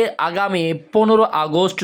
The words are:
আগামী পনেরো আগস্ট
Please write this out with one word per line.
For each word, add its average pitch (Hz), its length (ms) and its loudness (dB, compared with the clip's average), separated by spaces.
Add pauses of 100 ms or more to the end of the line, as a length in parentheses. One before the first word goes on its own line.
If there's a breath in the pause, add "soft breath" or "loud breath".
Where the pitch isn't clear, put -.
(180)
আগামী 175 460 -2 (280)
পনেরো 220 320 4
আগস্ট 160 600 -2